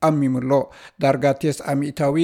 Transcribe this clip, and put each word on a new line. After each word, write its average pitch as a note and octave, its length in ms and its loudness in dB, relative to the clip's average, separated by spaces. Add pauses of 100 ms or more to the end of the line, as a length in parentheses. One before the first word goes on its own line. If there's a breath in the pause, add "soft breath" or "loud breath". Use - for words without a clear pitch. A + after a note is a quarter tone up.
ኣሚሙሎ። C3+ 480 0 (480 loud breath)
ዳርጋ C3+ 360 0
ቴስዓ C#3+ 400 -4
ሚእታዊ C#3+ 500 -2